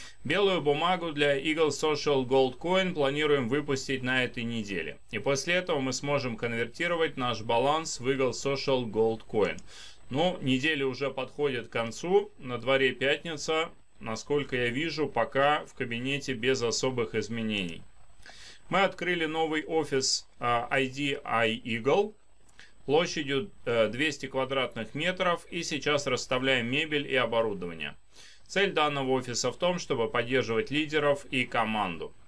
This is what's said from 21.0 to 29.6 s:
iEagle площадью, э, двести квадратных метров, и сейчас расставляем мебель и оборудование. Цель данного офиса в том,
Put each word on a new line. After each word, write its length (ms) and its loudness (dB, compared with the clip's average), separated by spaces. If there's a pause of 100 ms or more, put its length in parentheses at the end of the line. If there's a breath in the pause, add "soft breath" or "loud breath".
iEagle 880 2 (720 loud breath)
площадью, 640 0 (140)
э, 240 4
двести 380 -2
квадратных 680 -2
метров, 560 0
и 140 -6
сейчас 420 0
расставляем 640 0
мебель 340 0
и 120 -2
оборудование. 800 0 (500 loud breath)
Цель 240 0
данного 400 2
офиса 400 0
в 60 -4
том, 240 0